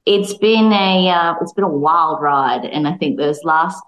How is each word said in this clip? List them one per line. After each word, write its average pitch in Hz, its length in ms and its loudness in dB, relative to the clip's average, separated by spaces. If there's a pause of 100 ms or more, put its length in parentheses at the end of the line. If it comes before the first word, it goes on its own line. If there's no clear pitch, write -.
it's 196 300 0
been 220 380 4
a, 190 360 2
uh, 170 320 0
it's - 140 -8
been 190 100 -2
a 185 40 0
wild 156 520 0
ride, 135 460 -2
and 147 200 -4
I 147 120 -2
think 143 180 -4
those 147 280 -4
last 165 440 -2